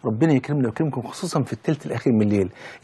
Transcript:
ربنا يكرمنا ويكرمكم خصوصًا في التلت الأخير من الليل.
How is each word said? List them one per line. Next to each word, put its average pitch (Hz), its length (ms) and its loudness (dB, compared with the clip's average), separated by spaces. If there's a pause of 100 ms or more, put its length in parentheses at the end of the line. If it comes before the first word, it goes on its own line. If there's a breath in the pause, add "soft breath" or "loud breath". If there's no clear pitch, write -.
ربنا 123 280 2
يكرمنا 135 340 2
ويكرمكم 131 360 -2
خصوصًا - 400 -4
في - 100 -6
التلت - 340 -4
الأخير 127 260 0
من 107 100 6
الليل. 101 300 2 (320 loud breath)